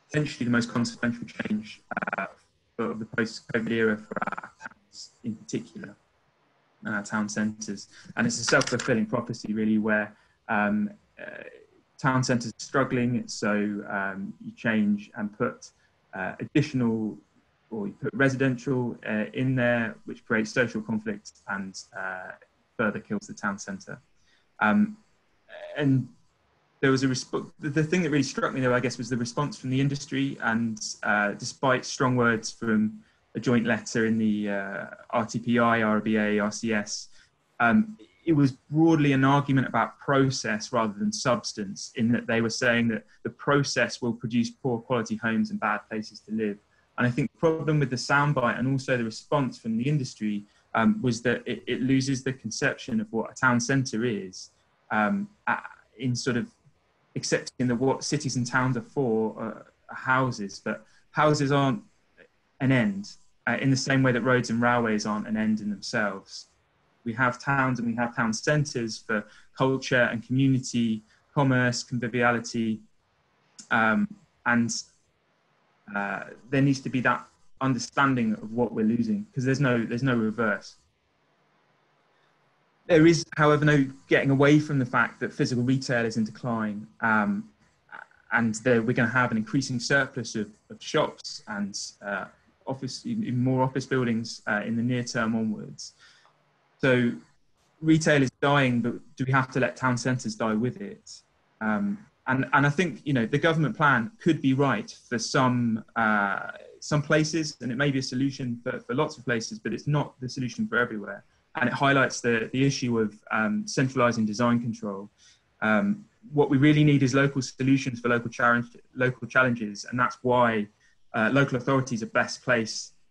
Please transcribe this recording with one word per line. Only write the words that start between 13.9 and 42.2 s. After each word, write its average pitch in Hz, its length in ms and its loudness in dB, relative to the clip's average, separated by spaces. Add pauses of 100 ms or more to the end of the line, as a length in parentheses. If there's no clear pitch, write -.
you 113 120 -10
change 104 580 0
and 107 240 -6
put, - 320 -6 (420)
uh, 95 280 -8
additional, 113 760 -2 (540)
or 104 160 -8
you 101 60 -10
put - 220 -8
residential, 127 840 0 (100)
uh, 107 240 -2
in 131 220 -2
there, 120 400 0 (120)
which - 180 -14
creates 110 260 0
social 113 320 0
conflict 107 480 -6 (200)
and, 98 340 -10 (120)
uh, 92 360 -10 (440)
further 110 220 0
kills 107 300 -6
the 104 60 -14
town 101 260 -6
centre. 98 400 -12 (580)
Um, 104 380 2 (800)
and 135 320 2 (720)
there 139 100 4
was 131 140 2
a - 20 2
resp-, - 540 -4
the, 151 80 -6
the 156 160 0
thing 185 180 0
that 147 80 0
really 143 140 2
struck - 280 -4
me 135 80 -4
though, 123 140 2
I 123 60 2
guess, 120 180 -4
was 113 100 -8
the 127 80 -2
response 139 400 -4
from 131 140 -8
the 131 100 2
industry. 139 640 -2
And, 113 380 -2 (240)
uh, 104 280 2
despite 123 520 -2
strong 127 320 0
words 117 340 2
from 110 540 0 (320)
a - 20 -4
joint 117 280 2
letter 113 400 0
in 113 120 2
the, 104 320 0
uh, 98 360 -6 (240)
R 113 160 0
T 117 120 -6
P 117 220 2
I, 117 220 4
R 107 180 2
B 110 160 0
A, 104 240 2
R 104 100 0
C 113 220 -4
S, - 380 -4 (500)
um, 110 360 4 (300)
it 165 80 2
was 139 180 4 (180)
broadly 156 420 4
an 135 120 4
argument 139 420 4
about 113 320 -2
process 131 760 0
rather 110 180 0
than 104 180 -2
substance, 107 840 -4
in 117 160 2
that 110 140 0